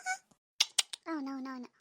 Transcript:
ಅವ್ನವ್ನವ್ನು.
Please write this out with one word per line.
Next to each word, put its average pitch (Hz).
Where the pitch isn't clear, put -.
ಅವ್ನವ್ನವ್ನು. 269